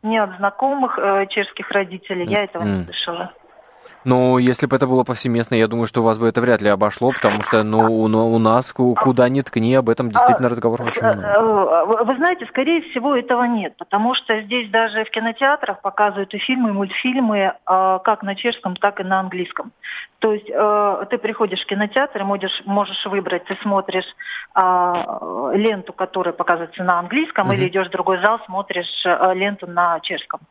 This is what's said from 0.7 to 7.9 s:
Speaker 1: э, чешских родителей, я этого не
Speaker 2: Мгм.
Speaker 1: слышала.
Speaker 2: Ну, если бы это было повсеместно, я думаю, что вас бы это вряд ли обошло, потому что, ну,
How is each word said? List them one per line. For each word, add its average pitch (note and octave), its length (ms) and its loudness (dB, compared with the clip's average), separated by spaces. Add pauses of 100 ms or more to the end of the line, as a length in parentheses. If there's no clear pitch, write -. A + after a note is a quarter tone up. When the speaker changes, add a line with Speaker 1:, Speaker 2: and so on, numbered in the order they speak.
Speaker 1:
э, G3 320 2
чешских - 400 -6
родителей, F#3 560 -4
я G3+ 180 0
этого F3 200 -8
не G#3 120 0
Speaker 2:
Мгм. F3+ 80 -4
Speaker 1:
слышала. F3 480 -8 (720)
Speaker 2:
Ну, B2+ 340 4
если B2+ 280 2
бы C3 100 0
это B2+ 100 2
было B2+ 160 2
повсеместно, A#2 540 -2
я A2 100 6
думаю, A2+ 220 -2
что B2 140 0
вас A2+ 140 4
бы A2+ 120 2
это A2+ 120 2
вряд A#2+ 220 2
ли G#2 60 2
обошло, G#2 440 2
потому G#2+ 300 0
что, A2 220 2
ну, A2 380 2